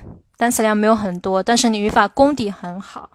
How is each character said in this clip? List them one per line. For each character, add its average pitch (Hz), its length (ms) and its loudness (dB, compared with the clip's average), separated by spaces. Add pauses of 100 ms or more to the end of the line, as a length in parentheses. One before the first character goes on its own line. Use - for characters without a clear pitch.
(380)
单 240 140 0
词 240 100 -2
量 214 160 2
没 214 80 2
有 220 100 6
很 190 260 -4
多， 190 200 0
但 233 160 2
是 240 120 2
你 214 100 -2
语 208 100 0
法 208 180 2
功 277 280 2
底 214 160 -6
很 180 280 -12
好， - 360 -18